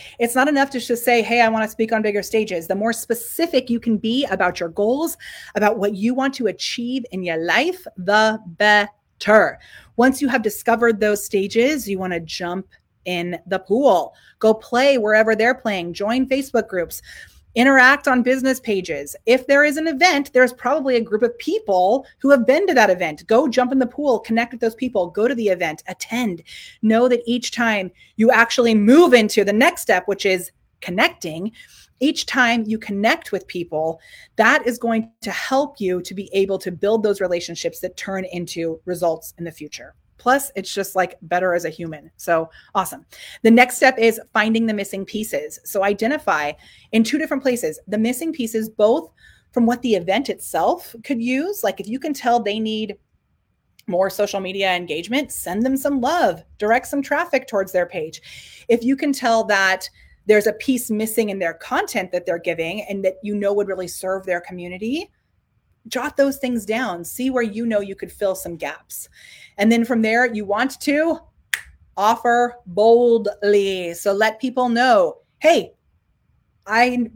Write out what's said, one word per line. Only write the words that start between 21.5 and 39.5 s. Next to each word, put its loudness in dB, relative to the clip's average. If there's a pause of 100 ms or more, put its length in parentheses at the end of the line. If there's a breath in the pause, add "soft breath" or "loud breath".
who 0
have 6
been 4
to 2
that 6
event. -2
Go 4
jump 0
in 2
the 2
pool, -2
connect -4
with -10
those -2
people, -2
go -2
to 0
the 0
event, -2
attend. -6 (380 loud breath)
Know 4
that 2
each -4
time -2 (240 soft breath)
you 6
actually 4
move 8
into 4
the 0
next 2
step, 0
which -2
is 0 (300)
connecting, -2 (480 loud breath)
each 0
time 2
you -4
connect -2
with -6
people, -4 (380 loud breath)
that 2
is -4
going -4
to -8
help -4
you -2
to -14
be -12
able 0
to -8
build 0
those 0
relationships -6
that -10
turn -8
into -8
results -4
in -10
the -10